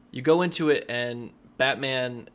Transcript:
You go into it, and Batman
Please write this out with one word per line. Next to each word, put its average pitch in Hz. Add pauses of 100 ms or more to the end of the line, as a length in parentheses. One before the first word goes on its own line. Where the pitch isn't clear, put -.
(120)
You 127
go 160
into 170
it, -
and 120 (280)
Batman 131